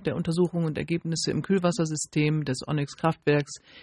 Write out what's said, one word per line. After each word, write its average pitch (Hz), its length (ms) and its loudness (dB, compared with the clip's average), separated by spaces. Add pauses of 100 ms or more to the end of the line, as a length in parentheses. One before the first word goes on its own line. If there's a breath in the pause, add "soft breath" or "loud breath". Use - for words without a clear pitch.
der 151 120 0
Untersuchungen 170 500 2
und 156 120 -2
Ergebnisse 160 540 -2
im 156 100 0
Kühlwassersystem 156 1040 0
des 131 220 -4
Onyx-Kraftwerks 147 840 0 (300 loud breath)